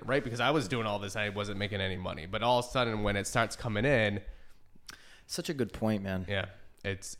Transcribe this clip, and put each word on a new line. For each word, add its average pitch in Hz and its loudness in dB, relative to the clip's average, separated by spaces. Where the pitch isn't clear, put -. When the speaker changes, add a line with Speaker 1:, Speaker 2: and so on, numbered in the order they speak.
Speaker 1:
right? 131 2
Because 120 -4
I 123 4
was 143 2
doing 113 0
all 104 2
this, 98 -4
I 104 0
wasn't 101 -2
making 101 0
any 95 0
money. 90 -6
But 98 -4
all 123 6
of 120 0
a - -10
sudden, 117 2
when 101 2
it 98 0
starts 117 2
coming 107 0
in, 107 4
Speaker 2:
Such - -4
a 175 0
good 123 0
point, 107 0
man. 95 -2
Speaker 1:
yeah, 98 0
it's, 98 -4